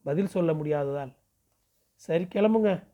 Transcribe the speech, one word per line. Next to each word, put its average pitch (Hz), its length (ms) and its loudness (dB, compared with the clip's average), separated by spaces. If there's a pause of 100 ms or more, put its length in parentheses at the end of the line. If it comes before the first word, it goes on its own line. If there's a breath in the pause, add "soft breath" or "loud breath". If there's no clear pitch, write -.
பதில் 160 240 -2
சொல்ல 170 260 0
முடியாததால், 143 640 -4 (760)
"சரி 165 300 -2
கிளம்புங்க 208 680 2